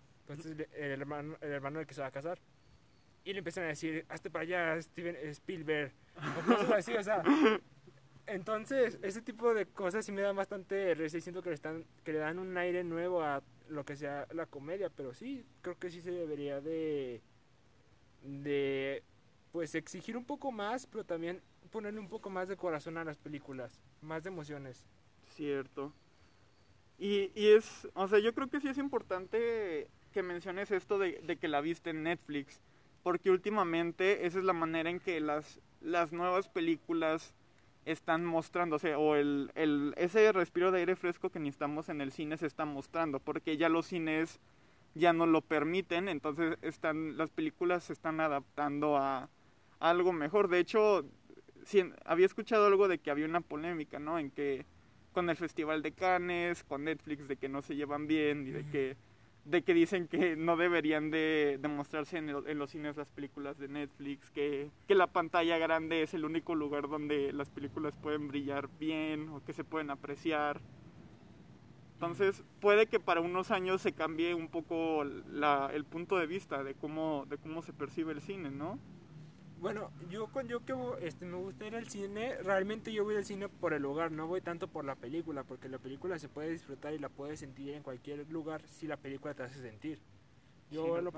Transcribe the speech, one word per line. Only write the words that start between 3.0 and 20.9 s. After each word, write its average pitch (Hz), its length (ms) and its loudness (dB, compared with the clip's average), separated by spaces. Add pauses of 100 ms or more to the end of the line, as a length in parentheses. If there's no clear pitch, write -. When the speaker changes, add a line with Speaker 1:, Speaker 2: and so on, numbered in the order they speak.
Speaker 1:
Y 196 80 -8
le 190 60 -4
empiezan 175 260 -6
a 165 40 -2
decir, 160 400 -4
"Hazte 160 220 -10
para 160 140 -4
allá, 170 360 0
Steven 165 360 -8
Spielberg", 151 760 -4 (240)
o 151 300 -4
cosas 214 240 4
así, 214 260 2
o 202 60 0
sea. 190 220 0
Speaker 2:
<laughs> 277 380 6 (640)
Speaker 1:
Entonces, 220 760 0
ese 196 200 -6
tipo 233 320 0
de 202 120 0
cosas 202 380 -4
sí 202 80 -8
me 196 100 -4
dan 202 140 0
bastante 196 580 0
risa 156 240 -4
y - 20 -4
siento 180 220 -10
que 180 80 -6
le 156 40 -2
están, 160 300 -8 (200)
que 160 80 -4
le 156 60 0
dan 156 200 -2
un 185 200 -6
aire 180 260 0
nuevo 170 380 0
a 143 200 -2 (260)
lo 147 160 -8
que 143 120 -10
sea 143 360 -8
la 160 140 -6
comedia, 165 440 -8
pero 131 240 -10
sí, 247 300 -12 (180)
creo 175 160 -8
que 180 120 -8
sí 170 120 -14
se 175 80 -8
debería 143 500 -4
de, 147 600 -2 (1000)
de, 139 800 -2 (500)
pues, 165 220 -4
exigir 165 420 -6
un 247 80 -6
poco 285 280 -6
más, 220 340 -4
pero 214 180 -10